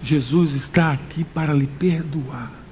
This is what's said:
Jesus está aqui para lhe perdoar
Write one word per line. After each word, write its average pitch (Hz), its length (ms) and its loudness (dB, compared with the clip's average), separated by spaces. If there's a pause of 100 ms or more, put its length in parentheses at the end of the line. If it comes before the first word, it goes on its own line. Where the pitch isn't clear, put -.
Jesus 143 520 2
está 156 380 2
aqui 160 320 -4
para 160 280 -2
lhe 139 140 4
perdoar 147 840 -4 (200)